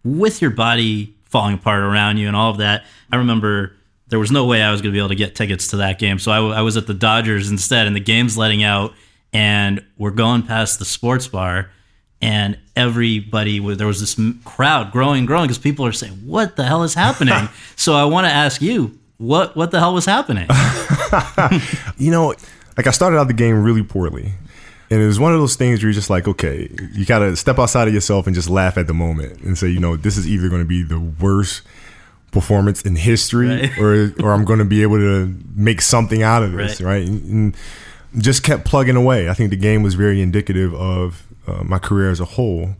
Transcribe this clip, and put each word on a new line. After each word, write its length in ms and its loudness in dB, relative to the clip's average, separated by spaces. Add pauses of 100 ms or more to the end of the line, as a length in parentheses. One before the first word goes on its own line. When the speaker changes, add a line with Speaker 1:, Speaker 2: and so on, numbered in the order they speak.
Speaker 1:
with 380 -2
your 100 2
body 720 -2
falling 320 -2
apart 280 0
around 340 0
you 100 -2
and 80 -2
all 160 0
of 60 -6
that. 260 -2 (300)
I 20 2
remember 560 0 (380)
there 100 0
was 100 0
no 160 2
way 160 2
I 120 2
was 80 -2
gonna 100 -2
be 60 -2
able 100 -2
to 80 -2
get 200 -4
tickets 340 -4
to 80 -4
that 220 -2
game. 200 0
So 140 -4
I, 20 2
w-, 180 0
I 80 -2
was 140 0
at 120 -4
the 60 -4
Dodgers 560 0
instead, 380 0
and 80 -2
the 60 -4
game's 360 0
letting 240 0
out, 300 0 (400)
and 500 0 (160)
we're 140 -4
going 320 0
past 360 -4
the 60 -10
sports 440 -4
bar, 400 -4 (520)
and 380 -2 (160)
everybody 880 -2
was, 160 -4
there 100 -2
was 140 -2
this 180 -6
m-, 240 -2
crowd 480 0
growing, 340 0
growing, 220 0
'cause 100 -2
people 280 -2
are 80 -2
saying, 200 -10 (120)
"What 320 -4
the 80 -2
hell 180 0
is 100 -2
happening?" 600 0
Speaker 2:
<laughs> 240 -20
Speaker 1:
So 160 0
I 100 4
wanna 240 2
ask 340 0
you, 380 -2 (180)
what, 380 0
what 160 -2
the 80 0
hell 140 2
was 120 0
happening? 460 -2
Speaker 2:
<laughs> 1500 0
You 140 0
know, 220 2 (440)
like, 100 2
I 40 2
started 260 2
out 100 4
the 60 0
game 300 2
really 200 4
poorly. 500 -6 (560)
And 120 4
it 60 4
was 120 2
one 140 4
of 60 4
those 160 0
things 240 2
where 100 0
you're 40 2
just 160 -4
like, 180 0
"Okay, 420 -4 (240)
you 120 -4
gotta 300 2
step 220 0
outside 300 2
of 60 2
yourself 340 0
and 80 0
just 140 -2
laugh 280 2
at 100 0
the 60 -2
moment 480 -4
and 160 -2
say, 120 -2
you 100 0
know, 160 0
this 220 -2
is 100 -2
either 220 0
gonna 160 0
be 180 0
the 160 -4
worst 640 0 (680)
performance 500 2
in 140 -2
history 520 2
Speaker 1:
Right. 320 -2
Speaker 2:
or, 420 4
or 120 2
I'm 120 2
gonna 200 2
be 180 4
able 140 4
to 360 2 (220)
make 260 0
something 400 2
out 220 4
of 80 -2
this," 300 -4
Speaker 1:
Right. 180 0
Speaker 2:
right? 80 -2
And, 160 -4 (880)
and 100 -2
just 200 2
kept 220 0
plugging 300 2
away. 340 4
I 40 0
think 160 0
the 60 -2
game 260 2
was 140 2
very 260 2
indicative 540 0
of, 480 -4 (240)
uh, 160 -6
my 160 -2
career 320 0
as 80 -2
a 60 -4
whole, 540 -4